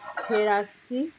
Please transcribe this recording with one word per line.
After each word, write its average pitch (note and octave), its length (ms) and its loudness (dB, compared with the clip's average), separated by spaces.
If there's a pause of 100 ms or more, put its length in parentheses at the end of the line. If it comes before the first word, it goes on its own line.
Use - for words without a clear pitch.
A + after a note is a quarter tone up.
(280)
ফের G#3+ 200 4
আসছি। G#3+ 720 0